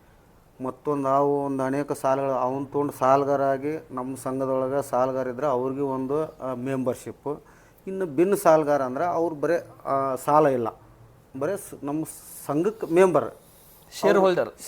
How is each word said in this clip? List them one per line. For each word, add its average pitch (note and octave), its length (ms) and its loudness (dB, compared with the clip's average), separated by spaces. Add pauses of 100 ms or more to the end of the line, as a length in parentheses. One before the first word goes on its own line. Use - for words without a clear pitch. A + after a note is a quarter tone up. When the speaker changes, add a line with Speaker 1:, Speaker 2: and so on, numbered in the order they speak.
(640)
Speaker 1:
ಮತ್ತೊಂದು C#3 440 -4
ಅವು C#3+ 380 2
ಒಂದು C3+ 160 -2
ಅನೇಕ C#3 300 -2
ಸಾಲಗಳು C3+ 400 0
ಅವನ್ C3 340 -2
ತೊಗೊಂಡು C#3+ 260 -2
ಸಾಲಗಾರ C#3 500 4
ಆಗಿ C#3 480 -2
ನಮ್ಮ C3 260 -6
ಸಂಘದೊಳಗೆ C3 640 -2
ಸಾಲಗಾರ C3 460 -2
ಇದ್ರೆ B2+ 180 -4
ಅವ್ರಿಗೆ C3 340 -2
ಒಂದು, C#3 580 -4
ಆ, B2+ 160 -6
ಮೆಂಬರ್‌ಶಿಪ್. C3 920 -6 (420)
ಇನ್ನು F#3+ 200 -4
ಬಿನ್ E3+ 300 2
ಸಾಲಗಾರ D3 460 4
ಅಂದ್ರೆ C3 220 -2
ಅವ್ರು E3 320 -2
ಬರೇ, D3 320 -2 (160)
ಆ, C3+ 300 -2
ಸಾಲ D3 320 4
ಇಲ್ಲ, A#2+ 220 2 (720)
ಬರೇ E3+ 180 -4
ಸ್-, - 300 -14
ನಮ್ಮ D3+ 180 -4 (420)
ಸಂಘಕ್ಕೆ D#3+ 480 -2
ಮೆಂಬರ್, E3 360 4 (720)
Speaker 2:
ಶೇರ್ G3+ 180 4
ಹೋಲ್ಡರ್. F3 300 4 (200)